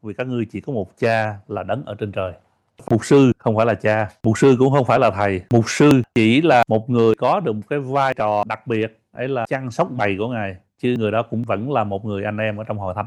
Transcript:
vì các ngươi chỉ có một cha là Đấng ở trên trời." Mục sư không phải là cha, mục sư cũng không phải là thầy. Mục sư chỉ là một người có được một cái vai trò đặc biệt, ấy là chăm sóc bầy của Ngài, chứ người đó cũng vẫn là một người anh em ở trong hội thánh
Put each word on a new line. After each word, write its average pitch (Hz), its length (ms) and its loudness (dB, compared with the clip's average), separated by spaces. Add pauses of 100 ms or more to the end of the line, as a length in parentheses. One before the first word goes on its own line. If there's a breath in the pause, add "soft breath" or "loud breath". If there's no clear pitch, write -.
vì 104 120 -10
các 127 120 -8
ngươi 120 180 -4
chỉ - 160 -10
có 147 120 -8
một 101 260 -8
cha 110 360 0 (140)
là 101 140 -8
Đấng 107 220 -6
ở 104 100 -12
trên 101 180 -8
trời." 92 200 -6 (580)
Mục 113 140 2
sư 135 340 6
không 110 180 -2
phải 113 100 2
là 110 80 2
cha, 107 340 0 (140)
mục 113 160 2
sư 135 200 6
cũng 131 140 2
không 139 120 2
phải 117 140 2
là 117 120 4
thầy. 95 400 -2
Mục 117 180 6
sư 147 340 4 (120)
chỉ 117 280 4
là 131 260 4
một 110 220 -2
người 113 240 4
có 151 260 0
được 139 120 -4
một 107 160 -8
cái 147 100 -4
vai 135 360 -2
trò 104 320 -2
đặc - 200 -10
biệt, 110 340 -4 (120)
ấy 123 160 -8
là 123 200 -4
chăm 131 220 -6
sóc 165 200 -2
bầy 104 280 -2
của 110 100 -4
Ngài, 104 280 -6 (220)
chứ 123 200 0
người 107 120 -2
đó 110 120 0
cũng 113 200 -6
vẫn 113 300 -4
là 117 120 0
một 101 200 -6
người 101 200 -6
anh 107 120 -6
em 107 200 -4
ở 107 80 -10
trong 107 140 -8
hội 95 160 -6
thánh 104 120 -6